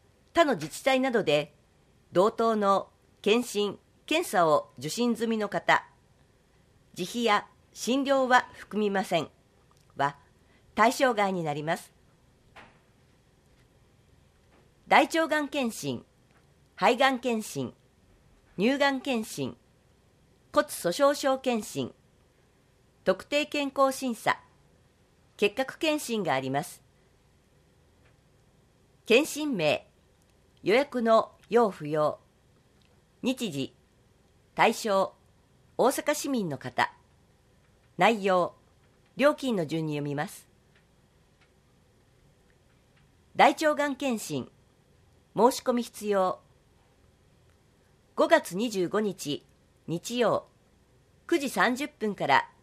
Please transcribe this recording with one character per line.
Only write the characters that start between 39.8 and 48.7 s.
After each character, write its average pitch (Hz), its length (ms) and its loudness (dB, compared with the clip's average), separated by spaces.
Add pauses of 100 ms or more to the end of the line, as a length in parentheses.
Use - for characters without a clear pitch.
に 151 80 -4
読 147 100 -6
み 143 120 -6
ま 147 120 -4
す。 - 220 -18 (2750)
大 247 180 6
腸 302 220 0
が 285 120 -2
ん 277 80 -4
検 254 260 -4
診、 135 280 -8 (880)
申 226 160 4
し - 80 -8
込 254 120 -2
み 240 100 -2
必 - 240 -12
要。 190 340 0 (1700)
五 302 120 2
月 302 300 2
二 233 120 -2
十 180 200 -2